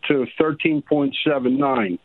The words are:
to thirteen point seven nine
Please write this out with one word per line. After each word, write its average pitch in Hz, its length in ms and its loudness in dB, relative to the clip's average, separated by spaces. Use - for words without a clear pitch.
to 135 180 2
thirteen 156 460 0
point 143 420 0
seven 131 340 2
nine 120 460 0